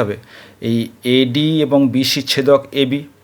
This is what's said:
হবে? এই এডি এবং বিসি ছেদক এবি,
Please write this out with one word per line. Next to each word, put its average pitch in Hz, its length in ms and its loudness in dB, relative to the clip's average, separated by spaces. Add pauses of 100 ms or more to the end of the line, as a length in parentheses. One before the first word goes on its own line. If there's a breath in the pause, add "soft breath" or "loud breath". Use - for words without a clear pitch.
হবে? 101 140 -4 (540 loud breath)
এই 117 80 0 (400)
এডি 131 300 0 (180)
এবং 139 140 2 (140)
বিসি 131 280 -2 (100)
ছেদক 139 300 2 (200)
এবি, 135 180 -2 (240)